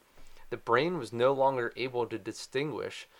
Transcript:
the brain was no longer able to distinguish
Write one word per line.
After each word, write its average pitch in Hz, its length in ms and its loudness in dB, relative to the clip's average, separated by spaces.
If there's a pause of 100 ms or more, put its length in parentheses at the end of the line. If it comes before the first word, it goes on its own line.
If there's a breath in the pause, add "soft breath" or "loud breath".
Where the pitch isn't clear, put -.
(520 soft breath)
the 120 60 -6
brain 147 420 2
was 113 120 -8
no 120 220 4
longer 131 420 2
able 120 300 -2
to 113 140 -4
distinguish 110 880 -6 (120 soft breath)